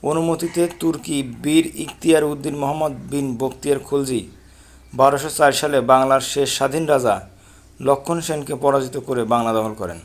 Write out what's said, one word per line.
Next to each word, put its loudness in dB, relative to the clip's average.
অনুমতিতে -2
তুর্কি -2
বীর 4
ইখতিয়ার 2
উদ্দিন -4
মোহাম্মদ -2
বিন -4
বখতিয়ার -2
খলজি -2
বারোশো 2
চার 4
সালে 0
বাংলার 6
শেষ 0
স্বাধীন 0
রাজা 2
লক্ষণ 0
সেনকে -6
পরাজিত 2
করে -2
বাংলা 0
দখল 0
করেন। -8